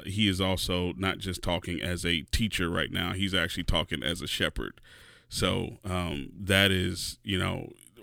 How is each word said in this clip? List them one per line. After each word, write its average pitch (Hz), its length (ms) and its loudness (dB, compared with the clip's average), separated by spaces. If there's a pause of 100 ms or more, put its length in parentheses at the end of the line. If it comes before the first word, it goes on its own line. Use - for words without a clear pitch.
he 101 220 2
is 95 140 2
also 90 560 0
not 92 220 0
just 92 220 -4
talking 87 400 0
as 90 240 -2
a 85 160 2 (100)
teacher 98 380 2
right 87 220 0
now. 92 220 -2
He's 95 200 0
actually 87 300 0
talking 80 400 0
as 80 180 -2
a 73 60 -6
shepherd. - 540 -2 (480)
So, 92 560 0
um, 87 520 -2
that 98 340 4
is, 92 520 0
you 98 140 -2
know, 92 320 -2 (340)